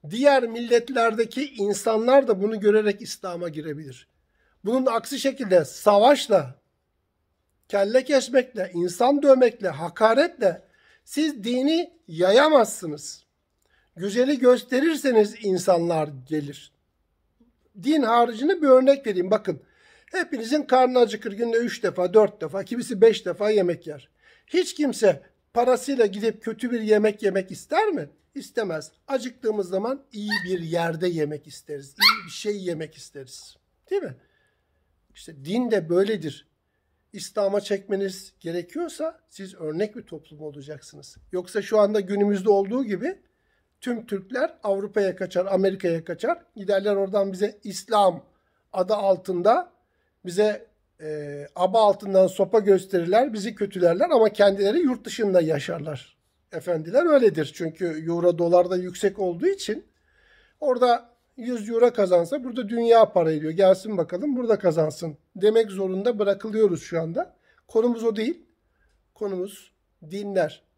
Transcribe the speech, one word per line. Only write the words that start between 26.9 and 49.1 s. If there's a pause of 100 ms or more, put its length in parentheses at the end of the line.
yemek
ister
mi? (260)
İstemez. (160)
Acıktığımız
zaman
iyi (140)
bir
yerde
yemek
isteriz.
İyi
bir
şey
yemek
isteriz. (320)
Değil
mi? (1000)
İşte
din
de
böyledir. (680)
İslam'a
çekmeniz
gerekiyorsa (100)
siz
örnek
bir
toplum
olacaksınız. (140)
Yoksa
şu
anda
günümüzde
olduğu
gibi (600)
tüm
Türkler
Avrupa'ya
kaçar,
Amerika'ya
kaçar. (120)
Giderler
oradan
bize
İslam (480)
adı
altında (540)